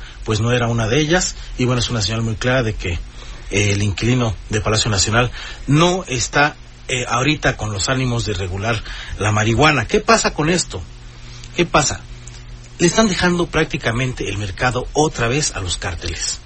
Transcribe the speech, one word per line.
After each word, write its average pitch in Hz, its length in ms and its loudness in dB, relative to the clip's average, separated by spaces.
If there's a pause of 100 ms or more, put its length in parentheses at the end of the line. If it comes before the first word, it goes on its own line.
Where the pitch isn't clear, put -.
(240)
pues 110 160 0
no 117 100 2
era 120 160 2
una 117 220 0
de 127 100 2
ellas, 160 380 2 (200)
y 127 100 2
bueno, 123 120 2
es 117 100 -2
una 117 140 -2
señal 113 200 -2
muy 113 120 -2
clara 123 300 0
de 107 100 0
que, 90 200 -4
eh, - 40 -2 (760)
el 101 80 0
inquilino 110 520 2 (140)
de 104 120 0
Palacio 110 300 2
Nacional 113 400 2 (380)
no 175 400 4
está, 143 480 0 (360)
eh, 127 160 -2
ahorita 135 480 2
con 107 160 -4
los 101 160 -2
ánimos 123 380 0
de 104 80 0
regular 98 480 -2 (380)
la 104 100 2
marihuana. 113 560 4
¿Qué 208 140 4
pasa 220 340 4
con 156 160 0
esto? 165 320 -2 (760)
¿Qué 175 80 4
pasa? - 360 2 (800)
Le 175 80 8
están 226 180 4
dejando 175 400 2
prácticamente 127 840 -2
el 101 100 -4
mercado 123 540 -2
otra 151 360 2
vez 147 260 0
a - 60 -6
los 92 160 -4
cárteles. - 680 -6